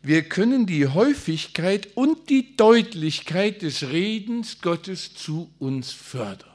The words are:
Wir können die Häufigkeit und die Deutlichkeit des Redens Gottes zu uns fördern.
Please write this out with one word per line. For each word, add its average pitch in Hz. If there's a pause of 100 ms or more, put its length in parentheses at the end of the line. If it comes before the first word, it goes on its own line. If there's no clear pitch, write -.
Wir 151
können 226
die 151
Häufigkeit 185
und 302
die 269
Deutlichkeit 208
des 139
Redens 214
Gottes 175
zu 160
uns 135
fördern. 101